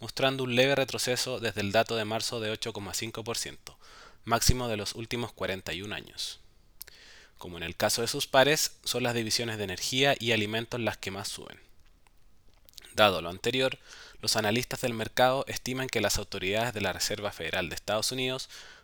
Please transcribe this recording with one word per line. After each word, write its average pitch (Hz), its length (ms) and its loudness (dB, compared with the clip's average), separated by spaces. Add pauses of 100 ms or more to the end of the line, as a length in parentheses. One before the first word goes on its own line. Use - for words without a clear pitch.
mostrando 135 420 -2
un 123 140 -2
leve 135 180 8
retroceso 127 640 0
desde 117 200 -4
el 98 120 0
dato 113 240 4
de 110 80 -2
marzo 113 360 -4
de 107 100 -2
ocho 107 220 -6
coma 104 200 -8
cinco 113 300 -6
por 113 160 -4
ciento, - 400 -10 (460)
máximo 120 440 4
de 107 80 0
los 101 180 -4
últimos 117 380 -4
cuarenta 95 400 -4
y 160 100 -6
un 104 100 -8
años. - 480 -10 (1000)
Como 87 180 -12
en 87 60 -10
el 107 140 -6
caso 110 260 2
de 113 60 0
sus - 180 -2
pares, 139 580 6
son 120 180 -2
las 120 120 2
divisiones 113 440 -2
de 104 60 -2
energía 127 540 2
y 117 140 2
alimentos 113 480 0
las 104 160 0
que - 140 -8
más 98 180 -8
suben. - 320 -12 (1300)
Dado 98 280 6
lo 85 60 -4
anterior, 127 500 0 (420)
los - 160 0
analistas 110 440 0
del 123 140 -2
mercado 127 540 2
estiman 127 400 -4
que 113 120 0
las 101 160 2
autoridades 101 560 -2
de 104 80 -4
la 95 120 0
Reserva 101 400 -4
Federal 90 360 -4
de - 60 -8
Estados 107 380 -2
Unidos 127 360 -4 (360)